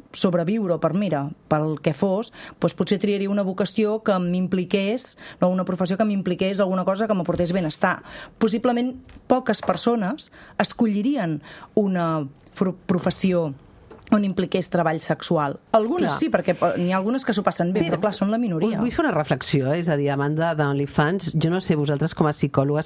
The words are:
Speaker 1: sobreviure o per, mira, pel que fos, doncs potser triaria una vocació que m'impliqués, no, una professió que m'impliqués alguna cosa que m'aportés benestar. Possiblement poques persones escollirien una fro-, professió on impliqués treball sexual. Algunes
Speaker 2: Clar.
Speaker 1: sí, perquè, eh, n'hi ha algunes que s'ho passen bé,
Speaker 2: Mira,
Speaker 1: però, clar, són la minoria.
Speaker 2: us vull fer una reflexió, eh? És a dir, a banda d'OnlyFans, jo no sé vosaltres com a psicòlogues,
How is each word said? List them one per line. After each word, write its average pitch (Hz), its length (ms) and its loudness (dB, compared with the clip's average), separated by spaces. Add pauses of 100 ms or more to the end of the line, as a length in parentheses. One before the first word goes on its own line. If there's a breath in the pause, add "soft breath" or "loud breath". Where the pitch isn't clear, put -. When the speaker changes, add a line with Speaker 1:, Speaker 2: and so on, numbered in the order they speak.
(120)
Speaker 1:
sobreviure 180 640 0
o 156 60 -2
per, 156 140 0
mira, 160 360 -2 (180)
pel 156 340 2
que 156 120 0
fos, 196 400 -2 (260 loud breath)
doncs - 160 0
potser 190 240 0
triaria 202 300 0
una 202 140 0
vocació 208 600 -2
que 196 160 2
m'impliqués, 185 1000 -2 (220 loud breath)
no, 180 100 4
una 185 160 0
professió 185 320 -2
que 220 80 2
m'impliqués 190 540 0
alguna 185 260 2
cosa 196 220 0
que 214 60 2
m'aportés 170 400 0
benestar. 180 480 0 (360 loud breath)
Possiblement 240 580 0 (320)
poques 254 340 2
persones 220 680 0 (260 loud breath)
escollirien 208 840 0 (340 loud breath)
una 170 500 0 (300)
fro-, 185 200 0 (100)
professió 175 680 0 (580)
on 208 160 4
impliqués 185 420 -2
treball 170 320 2
sexual. 147 540 0 (160)
Algunes 233 400 2
Speaker 2:
Clar. 143 80 0
Speaker 1:
sí, 320 100 0
perquè, 180 240 2
eh, 175 240 0
n'hi 175 160 0
ha 190 60 2
algunes 233 260 -2
que 233 80 2
s'ho 190 80 -2
passen 175 320 0
bé, 208 80 2
Speaker 2:
Mira, 170 140 0
Speaker 1:
però, 160 60 -2
clar, 208 120 2
són 196 160 0
la 220 80 0
minoria. 208 380 0
Speaker 2:
us - 20 -4
vull 240 140 0
fer 330 140 0
una 240 100 2
reflexió, 143 580 0
eh? 175 60 0
És 165 100 -2
a 151 80 4
dir, 143 140 2
a 139 80 0
banda 156 340 0
d'OnlyFans, 151 800 0
jo 160 160 2
no 180 120 0
sé 180 140 2
vosaltres 147 380 0
com 156 140 2
a 151 40 2
psicòlogues, 147 540 0